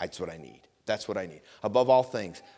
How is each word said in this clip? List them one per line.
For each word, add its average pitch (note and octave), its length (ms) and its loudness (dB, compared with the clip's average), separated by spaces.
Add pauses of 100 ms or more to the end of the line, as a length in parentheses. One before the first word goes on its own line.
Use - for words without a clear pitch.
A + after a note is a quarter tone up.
That's F2 180 -8
what F2+ 100 -8
I E2 80 -12
need. C#2 260 -18 (220)
That's G#2+ 220 -4
what G#2 100 -4
I F#2+ 100 -6
need. D#2 160 -16 (200)
Above B2 260 2
all B2+ 140 8
things, G#2 400 -6 (160)